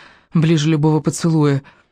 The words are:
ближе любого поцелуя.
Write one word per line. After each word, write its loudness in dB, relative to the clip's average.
ближе 0
любого 0
поцелуя. 0